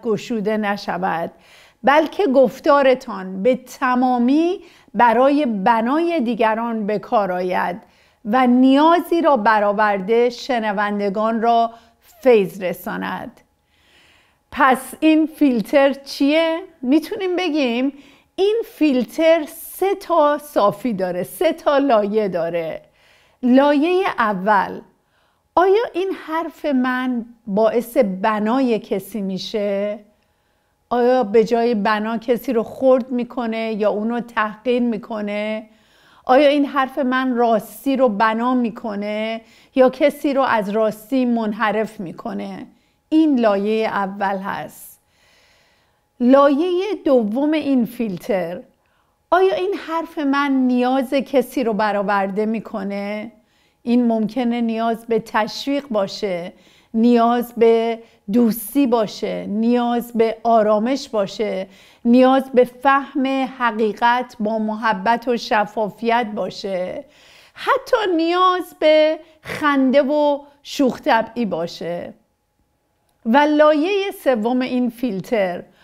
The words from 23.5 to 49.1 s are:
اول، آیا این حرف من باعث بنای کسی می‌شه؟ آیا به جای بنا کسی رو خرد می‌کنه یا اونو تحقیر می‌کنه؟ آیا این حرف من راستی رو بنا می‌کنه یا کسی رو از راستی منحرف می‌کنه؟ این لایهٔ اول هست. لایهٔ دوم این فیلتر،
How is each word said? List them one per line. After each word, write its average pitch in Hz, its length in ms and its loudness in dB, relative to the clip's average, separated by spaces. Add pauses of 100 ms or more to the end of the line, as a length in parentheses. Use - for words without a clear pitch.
اول، 196 640 0 (720)
آیا 381 280 4 (100)
این 370 200 -4 (140)
حرف 330 380 -6
من 254 600 -2 (220)
باعث 220 500 0
بنای 220 840 0
کسی 208 440 -6
می‌شه؟ 202 760 -4 (920)
آیا 247 340 2
به 214 200 4
جای 233 300 0
بنا 220 440 -2
کسی 240 340 -2
رو 226 100 0
خرد 262 480 2
می‌کنه 233 640 -6
یا 208 180 0
اونو 226 300 -4
تحقیر 240 600 -2
می‌کنه؟ 214 840 -6 (600)
آیا 277 220 6
این 285 180 2
حرف 262 320 -4
من 262 380 -2
راستی 233 600 -2
رو 262 120 4
بنا 226 460 0
می‌کنه 214 880 -4 (340)
یا 254 160 6
کسی 285 440 0
رو 269 80 2
از 220 280 0
راستی 220 540 -2
منحرف 220 760 -2
می‌کنه؟ 196 680 -12 (420)
این 311 320 4
لایهٔ 214 480 2
اول 196 500 -4
هست. - 600 -12 (1200)
لایهٔ 302 720 4 (100)
دوم 262 480 0
این 277 320 0
فیلتر، 180 760 -6 (680)